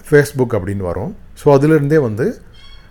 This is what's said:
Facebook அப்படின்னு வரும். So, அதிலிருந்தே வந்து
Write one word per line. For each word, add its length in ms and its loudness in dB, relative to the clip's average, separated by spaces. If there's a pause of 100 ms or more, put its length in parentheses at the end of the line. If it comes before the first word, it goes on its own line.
Facebook 400 2
அப்படின்னு 280 -4
வரும். 380 -8 (180)
So, 260 2
அதிலிருந்தே 420 2
வந்து 400 -4 (500)